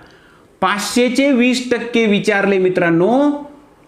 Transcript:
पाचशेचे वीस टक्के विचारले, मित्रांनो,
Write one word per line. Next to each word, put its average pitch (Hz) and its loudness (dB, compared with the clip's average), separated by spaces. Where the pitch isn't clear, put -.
पाचशेचे 247 0
वीस 247 0
टक्के 233 -2
विचारले, 202 0
मित्रांनो, 185 2